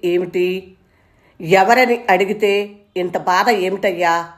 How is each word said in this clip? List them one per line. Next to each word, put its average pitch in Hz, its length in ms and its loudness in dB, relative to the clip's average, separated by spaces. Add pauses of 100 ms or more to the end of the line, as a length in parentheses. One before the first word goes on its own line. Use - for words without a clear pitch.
ఏమిటి? 180 720 -2 (680)
ఎవరని 233 580 4 (100)
అడిగితే 202 640 0 (260)
ఇంత 180 200 -6
బాధ 185 320 0
ఏమిటయ్యా?" 185 760 -2 (100)